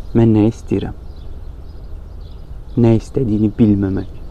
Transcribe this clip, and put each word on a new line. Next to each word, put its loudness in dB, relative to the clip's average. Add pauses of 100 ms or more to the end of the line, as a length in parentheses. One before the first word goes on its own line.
(180)
Mən 8
nə 6
istəyirəm? -4 (1900)
Nə 8
istədiyini 0
bilməmək. 2 (220)